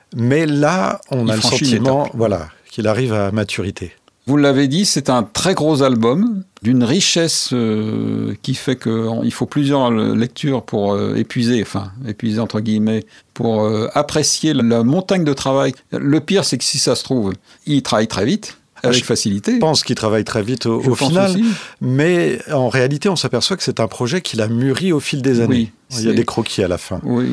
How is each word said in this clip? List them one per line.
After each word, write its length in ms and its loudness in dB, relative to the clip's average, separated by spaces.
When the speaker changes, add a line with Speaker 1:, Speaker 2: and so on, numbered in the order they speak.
Speaker 1:
Mais 280 2
là, 560 0
on 140 0
Speaker 2:
Il 40 2
Speaker 1:
a 60 2
le 40 0
Speaker 2:
franchit 260 0
une 40 2
Speaker 1:
sentiment, 360 2
Speaker 2:
étape. 100 -10
Speaker 1:
voilà, 320 0
qu'il 200 -2
arrive 260 0
à 160 0
maturité. 640 -4
Speaker 2:
Vous 120 2
l'avez 300 4
dit, 180 0
c'est 240 0
un 120 2
très 300 -2
gros 300 2
album, 640 2
d'une 200 4
richesse, 720 0
euh, 880 -2
qui 140 -4
fait 280 -4
qu'il 520 -2
faut 100 -4
plusieurs 460 2
le-, 240 0
lectures 480 -2
pour, 320 -2
euh, 200 -2
épuiser, 460 0
enfin, 320 -6
épuiser 320 -4
entre 200 -4
guillemets, 440 0
pour, 300 0
euh, 280 0
apprécier 600 0
la, 80 2
la 200 4
montagne 420 2
de 100 2
travail. 400 0
Le 280 2
pire, 260 0
c'est 100 0
que 80 -6
si 140 -2
ça 160 2
se 100 -4
trouve, 300 -2
il 160 2
travaille 260 2
très 160 -2
vite, 320 -2
avec 160 2
Speaker 1:
Je 60 -2
Speaker 2:
facilité. 540 0
Speaker 1:
pense 240 2
qu'il 120 -4
travaille 300 0
très 180 -2
vite 240 -4
au, 160 0
Speaker 2:
Je 80 2
Speaker 1:
au 40 2
Speaker 2:
pense 140 0
Speaker 1:
final, 220 2
Speaker 2:
aussi. 140 2
Speaker 1:
mais 580 2
en 160 2
réalité, 400 0
on 80 2
s'aperçoit 400 -2
que 60 -10
c'est 180 -2
un 80 2
projet 320 -4
qu'il 220 -4
a 60 0
mûri 440 0
au 80 2
fil 220 -6
des 180 2
années. 320 0
Speaker 2:
Oui, 100 -8
Speaker 1:
Il 40 -2
y 40 2
a 20 4
Speaker 2:
c'est 40 2
Speaker 1:
des 120 2
croquis 360 -2
à 60 2
la 80 0
fin. 260 -8
Speaker 2:
Oui, 300 0